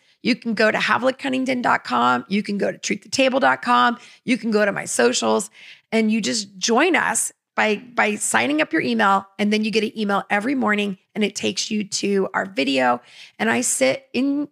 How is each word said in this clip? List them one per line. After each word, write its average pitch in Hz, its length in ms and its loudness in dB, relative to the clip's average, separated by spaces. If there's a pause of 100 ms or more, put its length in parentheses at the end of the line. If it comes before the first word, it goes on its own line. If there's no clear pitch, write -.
(220)
You 233 120 2
can 226 200 -4
go 214 160 4
to 214 80 -2
havilah 247 400 0
cunnington 262 420 -2
dot 247 240 0
com. 127 440 0
You 202 140 0
can 202 140 -4
go 196 160 -2
to 175 60 -14
truth - 240 -6
the - 80 -20
table 262 300 2
dot 262 200 2
com. 240 380 2 (260)
You 247 140 0
can 226 120 -4
go 208 140 4
to 196 80 0
my - 140 -6
socials 226 640 0 (420)
and 220 180 2
you 220 120 0
just 214 340 -6
join 262 400 2
us - 360 -2 (220)
by, 214 220 2
by 214 380 -2
signing 254 480 0
up - 100 -2
your 320 80 0
email. 214 460 2 (120)
And 208 140 2
then 214 120 0
you 220 60 -2
get 208 140 0
an - 140 -8
email 202 320 0
every 208 240 0
morning 208 420 0 (180)
and 214 80 -2
it 202 120 0
takes - 360 -4
you 214 140 -2
to 196 480 -2
our 190 140 -2
video. 254 560 0 (360)
And 214 120 0
I 233 100 0
sit - 540 0
in, 277 380 0